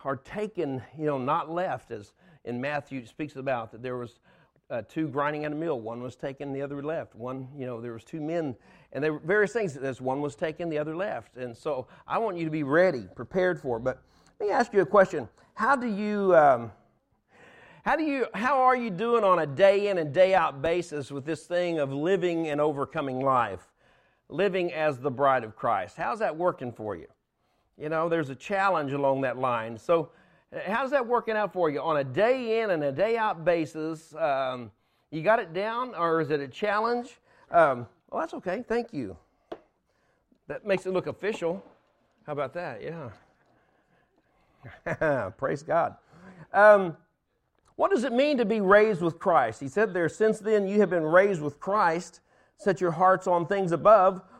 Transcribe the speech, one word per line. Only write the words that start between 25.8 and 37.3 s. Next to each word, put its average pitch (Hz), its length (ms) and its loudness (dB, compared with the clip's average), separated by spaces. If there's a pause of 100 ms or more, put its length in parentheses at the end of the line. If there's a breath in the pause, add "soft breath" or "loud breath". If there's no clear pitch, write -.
How's 214 220 -4
that 180 140 -2
working 156 380 -4
for 107 240 -8
you? 80 100 -16 (680)
You 147 120 -10
know, 160 220 -2
there's 160 180 0
a 135 60 -12
challenge 185 580 -2
along 135 300 0
that 123 160 -2
line. 117 400 -4
So 170 320 0 (560 soft breath)
how's 247 240 -4
that 262 160 0
working 220 280 0
out 208 180 -2
for 175 180 0
you 139 100 -4
on 156 160 0
a 143 80 0
day 220 560 0
in 214 100 0
and 156 140 0
a 139 80 0
day 208 240 0
out 196 280 -2
basis? 160 720 -2
Um, 131 540 -2 (400)
you 156 120 -6
got 214 160 6
it 170 160 -6
down, 226 400 -4
or 165 260 2
is 143 100 -2
it 151 100 0
a 139 80 -8
challenge? 220 720 -2 (320 soft breath)